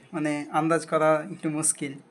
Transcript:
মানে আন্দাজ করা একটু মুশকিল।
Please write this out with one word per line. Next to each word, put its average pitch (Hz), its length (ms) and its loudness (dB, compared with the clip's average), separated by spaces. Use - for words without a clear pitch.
মানে 147 400 -2
আন্দাজ 160 340 2
করা 156 460 4
একটু 160 180 -6
মুশকিল। 151 440 -2